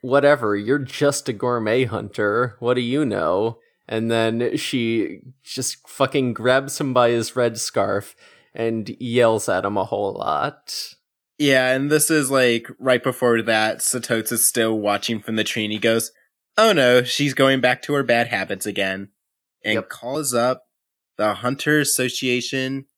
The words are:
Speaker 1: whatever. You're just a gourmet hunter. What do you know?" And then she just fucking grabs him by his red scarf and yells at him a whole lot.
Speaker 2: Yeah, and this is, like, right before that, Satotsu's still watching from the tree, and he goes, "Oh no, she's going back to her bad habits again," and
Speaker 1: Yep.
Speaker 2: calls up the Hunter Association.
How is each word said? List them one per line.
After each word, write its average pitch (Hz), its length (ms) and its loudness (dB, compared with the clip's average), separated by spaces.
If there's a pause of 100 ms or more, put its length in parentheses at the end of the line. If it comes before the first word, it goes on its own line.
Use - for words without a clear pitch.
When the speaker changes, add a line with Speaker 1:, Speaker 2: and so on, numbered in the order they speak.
Speaker 1:
whatever. 131 540 2
You're 117 240 0
just 139 500 -2
a 120 40 -4
gourmet 120 520 0
hunter. 107 760 -2
What 120 160 0
do 123 60 0
you 131 240 -2
know?" 101 540 -2 (280)
And 113 220 -2
then 113 480 0
she 113 640 -2 (240)
just - 440 -10
fucking 131 460 0
grabs 127 480 0
him 135 100 -2
by 120 200 4
his 120 240 -2
red 117 240 0
scarf 101 560 -4 (360)
and 113 380 -4 (100)
yells 117 480 2
at 95 180 0
him 101 120 -2
a 95 80 0
whole 98 280 -4
lot. - 840 -6 (420)
Speaker 2:
Yeah, 131 340 2
and 139 200 0
this 151 180 2
is, 143 220 2
like, 120 360 2 (120)
right 123 240 0
before 120 400 2
that, 110 360 0
Satotsu's 117 680 -2
still 110 320 0
watching 104 400 -2
from 110 160 -8
the 110 80 0
tree, 110 220 -4
and 107 80 -6
he 107 40 -6
goes, 113 340 0 (460)
"Oh 220 160 4
no, 123 300 6
she's 139 320 -2
going 135 260 4
back 123 220 0
to 151 100 -4
her 143 100 0
bad 120 260 2
habits 98 360 -4
again," 98 440 -4 (540)
and 107 120 0
Speaker 1:
Yep. - 140 -4
Speaker 2:
calls 131 440 -4
up 123 300 0 (540)
the 107 180 0
Hunter 139 440 0
Association. 131 1040 -2 (120)